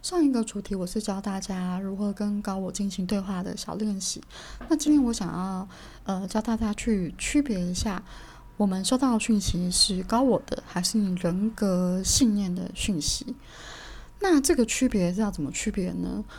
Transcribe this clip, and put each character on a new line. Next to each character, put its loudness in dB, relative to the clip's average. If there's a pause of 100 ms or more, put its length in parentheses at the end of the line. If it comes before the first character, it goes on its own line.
上 2
一 6
个 2
主 -8
题 -4
我 -2
是 -2
教 -2
大 -2
家 -2
如 -4
何 0
跟 -2
高 -2
我 -4
进 -2
行 -2
对 0
话 -4
的 -6
小 -8
练 -2
习。 -6 (460)
那 4
今 2
天 8
我 2
想 -2
要， -4 (360)
呃， -2
教 0
大 0
家 0
去 0
区 2
别 0
一 0
下， -2 (540)
我 2
们 2
收 4
到 4
的 4
讯 4
息 2
是 2
高 2
我 4
的， -4
还 -2
是 0
你 2
人 2
格 2
信 4
念 0
的 -6
讯 -2
息。 -4 (880)
那 6
这 4
个 4
区 2
别 2
是 -2
要 2
怎 -6
么 -4
区 -4
别 -2
呢？ -4 (140)